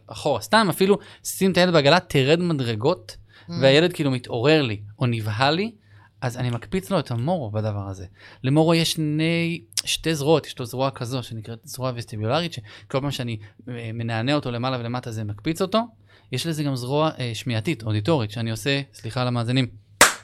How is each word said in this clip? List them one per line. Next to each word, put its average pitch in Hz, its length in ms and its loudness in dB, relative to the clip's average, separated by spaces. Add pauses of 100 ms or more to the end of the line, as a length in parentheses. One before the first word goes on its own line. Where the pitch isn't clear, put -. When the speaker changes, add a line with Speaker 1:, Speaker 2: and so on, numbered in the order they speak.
Speaker 1:
אחורה, 127 340 -2
סתם 214 300 4
אפילו 190 280 4 (260)
שים 190 280 0
את 160 40 2
הילד 180 160 4
בעגלה, 156 280 6
תרד 147 400 2
מדרגות, 135 760 -2 (320)
Speaker 2:
Mm. 165 120 -10
Speaker 1:
והילד 147 320 6
כאילו 147 180 0
מתעורר 127 520 2
לי, 107 180 -2 (180)
או 131 80 2
נבהל 117 480 0
לי, 214 180 -2 (480)
אז 120 160 -4
אני 123 140 -2
מקפיץ 185 400 -4
לו 190 80 2
את 143 120 -4
המורו 123 400 -2
בדבר 104 380 -4
הזה. 95 180 -12 (360)
למורו 156 320 4
יש 165 180 2
שני, 165 720 0 (200)
שתי - 300 -2
זרועות, 143 320 2
יש - 120 -14
לו 127 80 -6
זרוע 131 240 -2
כזו 123 320 -6
שנקראת 113 420 -12
זרוע 127 300 -6
וסטיבולרית, 120 580 -2
שכל - 480 -6
פעם 143 100 -2
שאני, 117 280 -6 (300)
אה, 117 260 -8
מנענע 117 400 -2
אותו 143 160 -2
למעלה 123 300 -2
ולמטה 120 300 -6
זה 110 140 -6
מקפיץ 156 380 -4
אותו. 190 160 0 (540)
יש 127 140 -4
לזה 156 160 -2
גם 139 140 0
זרוע, 143 420 0
אה, 123 160 -4
שמיעתית, 117 480 -4
אודיטורית, 107 480 0
שאני 113 200 -4
עושה, 139 320 -2 (120)
סליחה 113 280 -8
על 123 60 0
המאזינים, 120 380 0 (580)